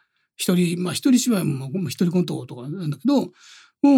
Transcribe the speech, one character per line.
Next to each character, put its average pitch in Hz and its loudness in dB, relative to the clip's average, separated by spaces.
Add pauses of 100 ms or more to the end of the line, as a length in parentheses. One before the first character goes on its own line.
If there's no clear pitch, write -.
(360)
一 - -2
人、 175 0
ま 180 -4
あ、 - -4
一 - -2
人 247 6
芝 240 0
居 165 -2
も、 135 -4
ま 180 -4
あ、 - -6
一 185 -2
人 175 0
コ 180 0
ン 165 2
ト 131 -8
と 127 -16
か 127 -14
な 175 -8
ん 151 -4
だ 147 -6
け - -6
ど、 269 2 (520)
う 285 6